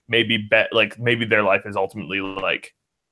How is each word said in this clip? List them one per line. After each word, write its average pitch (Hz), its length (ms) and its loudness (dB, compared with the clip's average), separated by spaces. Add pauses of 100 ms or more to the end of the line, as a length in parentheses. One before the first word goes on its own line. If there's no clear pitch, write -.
maybe 113 300 2
bet, 107 360 2
like, 110 260 0
maybe 117 260 0
their 107 180 2
life 95 220 2
is 101 100 -8
ultimately, 98 460 -4
like, 95 520 -6 (380)